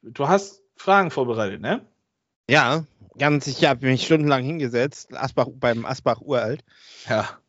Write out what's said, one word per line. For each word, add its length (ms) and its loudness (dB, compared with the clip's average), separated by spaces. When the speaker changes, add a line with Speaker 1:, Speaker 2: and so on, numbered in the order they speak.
Speaker 1:
du 260 -6
hast 320 0
Fragen 340 2
vorbereitet, 520 -2
ne? 180 -4
Speaker 2:
Ja, 360 2
ganz, 280 2
ich 180 0
hab 160 4
mich 240 0
stundenlang 400 2
hingesetzt, 720 -4
Asbach, 400 -2
beim 320 -2
Asbach 340 -4
Uralt. 420 -4
Speaker 1:
Ja. 300 -4